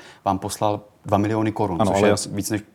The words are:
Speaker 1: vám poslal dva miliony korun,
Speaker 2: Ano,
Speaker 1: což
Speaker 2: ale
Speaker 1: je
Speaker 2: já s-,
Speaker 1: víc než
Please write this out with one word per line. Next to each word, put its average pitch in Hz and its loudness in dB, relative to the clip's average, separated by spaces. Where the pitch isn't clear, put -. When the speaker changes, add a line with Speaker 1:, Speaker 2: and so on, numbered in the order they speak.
Speaker 1:
vám 95 0
poslal 104 -2
dva 101 2
miliony 110 0
korun, 98 -2
Speaker 2:
Ano, 98 2
Speaker 1:
což 98 2
Speaker 2:
ale 104 6
Speaker 1:
je - 6
Speaker 2:
já 101 2
s-, - -6
Speaker 1:
víc 101 -6
než 104 -2